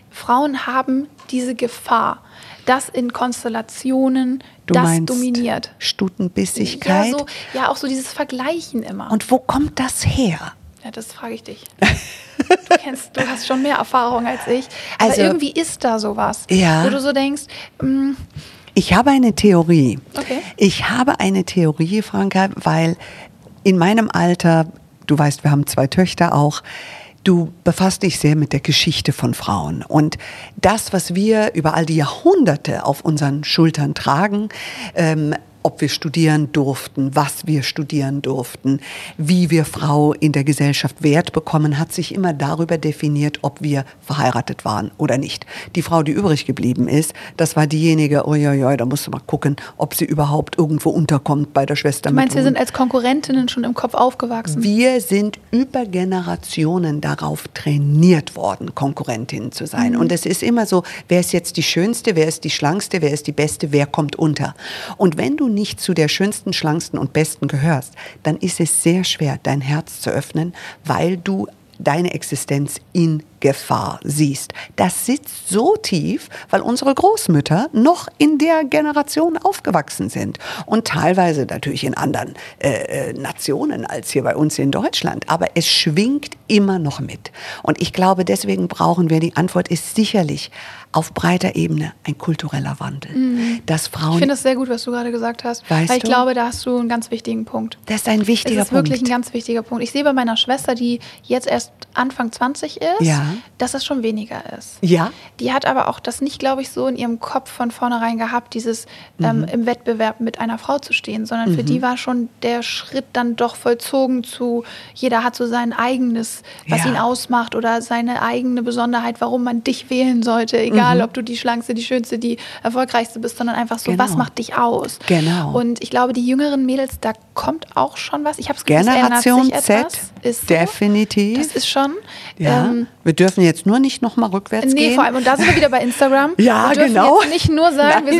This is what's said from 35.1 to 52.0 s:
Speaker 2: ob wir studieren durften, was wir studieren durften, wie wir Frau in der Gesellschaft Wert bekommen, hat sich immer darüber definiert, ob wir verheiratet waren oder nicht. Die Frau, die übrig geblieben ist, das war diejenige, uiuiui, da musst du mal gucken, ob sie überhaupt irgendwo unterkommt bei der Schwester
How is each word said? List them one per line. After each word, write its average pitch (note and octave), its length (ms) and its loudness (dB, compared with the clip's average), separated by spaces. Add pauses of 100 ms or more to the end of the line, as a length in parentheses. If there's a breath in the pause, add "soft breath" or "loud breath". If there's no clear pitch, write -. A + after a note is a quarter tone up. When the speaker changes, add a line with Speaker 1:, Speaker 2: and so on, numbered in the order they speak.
Speaker 2:
ob - 200 -2
wir C#3+ 80 0
studieren D3+ 640 2
durften, C#3 640 0
was C#3+ 280 -2
wir D3+ 180 0
studieren C#3 580 -2
durften, C3+ 580 -2 (380 loud breath)
wie E3+ 320 4
wir D#3+ 160 4
Frau D3 480 2
in D#3 180 2
der C#3 140 2
Gesellschaft C#3+ 580 0
Wert D#3 300 4
bekommen, D3+ 440 0
hat E3 140 -2
sich - 240 -6
immer F#3 160 0
darüber D#3+ 460 -2
definiert, D3 640 0
ob - 200 -6
wir C#3+ 220 0 (160 loud breath)
verheiratet B2+ 640 -2
waren G#2 340 -2
oder B2 200 0
nicht. - 280 -6 (300 loud breath)
Die F3+ 60 0
Frau, E3 200 2
die D3 120 0
übrig E3 320 0
geblieben B2 420 0
ist, D#3 260 2 (220 loud breath)
das D#3+ 220 0
war D3+ 100 4
diejenige, D#3 580 2
uiuiui, C#3+ 520 2
da A#2 80 0
musst C3+ 200 -2
du - 60 -10
mal C#3 80 -6
gucken, - 380 -2 (180 loud breath)
ob - 200 -4
sie E3+ 100 -2
überhaupt D3 520 0
irgendwo D3+ 340 2
unterkommt D3 640 0
bei C#3 120 2
der D3 100 -2
Schwester C#3+ 340 -2